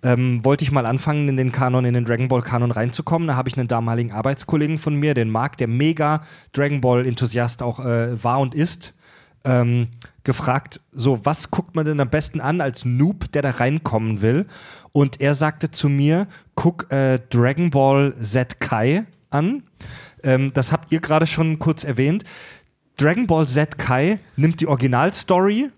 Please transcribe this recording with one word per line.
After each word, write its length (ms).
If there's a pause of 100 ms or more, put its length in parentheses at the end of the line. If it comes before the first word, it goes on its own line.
ähm, 420
wollte 180
ich 80
mal 160
anfangen, 420
in 80
den 160
Kanon, 340
in 80
den 100
Dragon 240
Ball 140
Kanon 280
reinzukommen. 580
Da 80
hab 120
ich 80
einen 100
damaligen 460
Arbeitskollegen 680
von 160
mir, 200
den 160
Marc, 260
der 120
mega 520 (320)
Dragon 300
Ball 240
Enthusiast 560
auch, 180
äh, 420
war 160
und 160
ist, 400 (500)
ähm, 440 (340)
gefragt, 580 (120)
so, 320
was 260
guckt 240
man 120
denn 120
am 120
besten 300
an 200
als 240
Noob, 480
der 100
da 80
reinkommen 680
will? 260 (460)
Und 280
er 140
sagte 360
zu 180
mir, 400 (260)
guck, 380
äh, 260 (120)
Dragon 400
Ball 500
Z 400
Kai 440 (260)
an. 320 (600)
Ähm, 300
das 200
habt 200
ihr 80
gerade 260
schon 320
kurz 260
erwähnt. 400 (720)
Dragon 300
Ball 220
Z 300
Kai 400 (180)
nimmt 240
die 60
Originalstory 1120